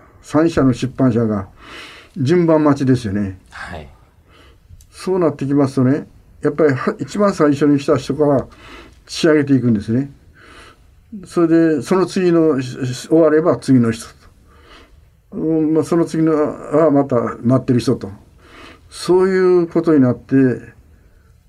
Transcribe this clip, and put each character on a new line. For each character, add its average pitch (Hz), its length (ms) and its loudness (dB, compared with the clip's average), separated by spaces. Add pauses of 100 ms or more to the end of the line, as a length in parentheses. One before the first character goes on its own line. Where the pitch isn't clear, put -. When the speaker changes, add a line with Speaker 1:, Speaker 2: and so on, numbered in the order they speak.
(220)
Speaker 1:
三 160 280 0
社 160 120 -2
の 131 120 4
出 131 200 -6
版 131 180 0
社 113 140 0
が 101 220 -6 (680)
順 170 300 0
番 160 180 2
待 143 140 2
ち 139 80 -4
で 127 100 4
す 113 100 -6
よ 95 60 -6
ね。 95 260 -6 (120)
Speaker 2:
は - 260 -16
い。 76 120 -18 (1000)
Speaker 1:
そ - 240 -6
う 190 40 0
な 170 100 0
っ 135 80 -4
て 139 100 -6
き 139 80 -2
ま 139 140 2
す 135 80 -14
と 131 80 2
ね、 143 220 0 (360)
や 147 80 -2
っ - 40 -2
ぱ 160 100 0
り 139 100 2
は-、 - 260 -4
一 - 180 -10
番 202 160 2
最 147 180 2
初 147 140 0
に 143 140 2
し 143 60 -12
た 151 100 2
人 - 180 -6
か 151 100 -2
ら 143 220 0 (600)
仕 - 220 -2
上 156 60 6
げ 147 100 2
て 139 100 0
い 127 60 4
く 120 80 0
ん 117 60 2
で 101 60 -2
す 110 120 -6
ね。 139 180 -2 (1120)
そ 170 220 0
れ 160 300 2
で、 120 60 -4
そ 185 140 0
の 185 100 0
次 180 260 0
の、 160 280 2
し-、 127 80 -8 (260)
し-、 - 140 -14
終 160 100 2
わ 160 120 4
れ 151 100 4
ば 156 160 0
次 131 240 2
の 117 100 0
人 113 160 -8
と。 - 60 -20 (1200)
う 196 60 -12 (240)
ん、 156 120 0
ま 156 60 2
あ、 143 40 0
そ 170 120 -2
の 170 100 2
次 165 160 -4
の 160 120 2
は 147 560 0
ま 139 140 4
た 135 120 -2 (260)
待 131 200 2
っ - 20 -14
て 135 80 0
る 120 80 2
人 120 160 0
と。 98 140 -10 (800)
そ 185 340 0
う 190 40 2
い 185 100 0
う 180 300 2
こ 170 140 -2
と 165 120 2
に 147 60 6
な 123 120 4
っ 120 60 -8
て、 - 160 -6 (1160)